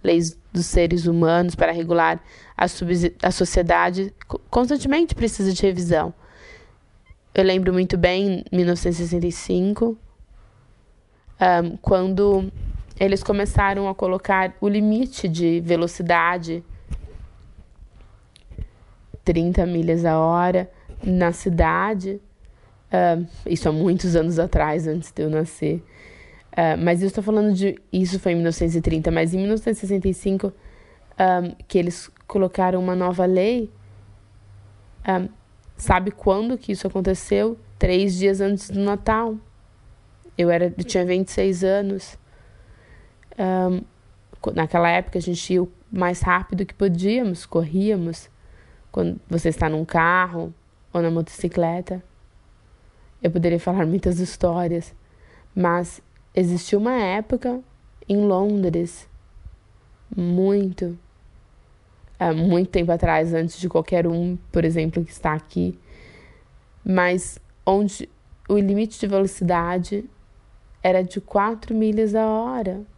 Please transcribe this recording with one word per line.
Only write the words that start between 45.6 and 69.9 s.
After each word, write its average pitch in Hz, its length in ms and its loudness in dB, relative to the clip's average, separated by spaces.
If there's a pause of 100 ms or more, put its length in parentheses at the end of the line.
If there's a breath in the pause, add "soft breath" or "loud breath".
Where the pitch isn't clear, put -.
o 180 80 -4 (220)
mais 175 300 0
rápido 185 440 0
que - 80 -18
podíamos, 196 720 0
corríamos. 170 840 -2 (600 soft breath)
Quando 170 380 -2
você 165 220 0
está 160 180 -2
num 156 160 -2
carro 170 680 0 (400)
ou 170 80 0
na 165 100 2
motocicleta. 170 920 -4 (1200 soft breath)
Eu 170 80 2
poderia 170 300 0
falar 180 260 -2
muitas 175 320 -2
histórias, 175 760 -2 (600 soft breath)
mas 175 460 0 (340)
existiu 180 440 0
uma 233 160 0
época 240 680 -2 (480)
em 202 160 2
Londres, 185 840 0 (1080)
muito, 185 800 0 (1200)
há 175 140 0
muito 175 380 2
tempo 175 220 0
atrás, 165 420 2
antes 165 240 -2
de 185 100 -4
qualquer 170 380 0
um, 175 320 -2 (140)
por 165 120 2
exemplo, 165 400 0
que 160 60 -12
está - 240 -4
aqui, 175 440 -4 (1080 loud breath)
mas 185 560 0 (260)
onde 196 420 0 (400)
o 208 80 2
limite 202 440 0
de 220 80 -4
velocidade 185 1000 -2 (720)